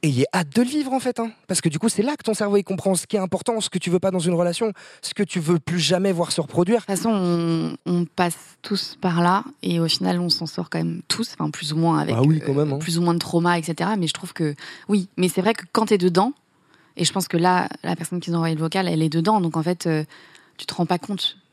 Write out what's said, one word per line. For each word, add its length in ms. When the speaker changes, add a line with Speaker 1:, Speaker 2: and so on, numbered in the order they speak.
Speaker 1:
ayez 280
hâte 240
de 60
le 60
vivre, 260
en 60
fait, 200
hein. 120
Parce 120
que 100
du 100
coup, 100
c'est 140
là 120
que 60
ton 140
cerveau, 220
il 60
comprend 300
ce 140
qui 80
est 40
important, 420
ce 100
que 80
tu 100
veux 100
pas 120
dans 80
une 160
relation, 380
ce 140
que 80
tu 160
veux 180
plus 220
jamais 320
voir 200
se 80
reproduire. 420
Speaker 2:
De 40
toute 100
façon, 140
on, 680
on 180
passe 320
tous 400
par 220
là, 200
et 160
au 80
final, 320
on 100
s'en 160
sort 240
quand 80
même 300
tous, 260
enfin, 160
plus 240
ou 40
moins 200
avec, 180
Speaker 1:
Ah 60
oui, 240
quand 60
Speaker 2:
euh, 140
Speaker 1:
même, 80
hein. 60
Speaker 2:
plus 200
ou 20
moins 140
de 40
trauma, 380
et 60
cetera. 320
Mais 100
je 80
trouve 200
que, 200
oui, 200
mais 120
c'est 120
vrai 140
que 160
quand 160
t'es 100
dedans, 360
et 100
je 60
pense 160
que 100
là, 320
la 120
personne 240
qui 100
nous 60
a 20
envoyé 160
le 80
vocal, 260
elle 140
est 80
dedans, 320
donc 160
en 60
fait, 240
euh, 160
tu 80
te 80
rends 100
pas 140
compte 380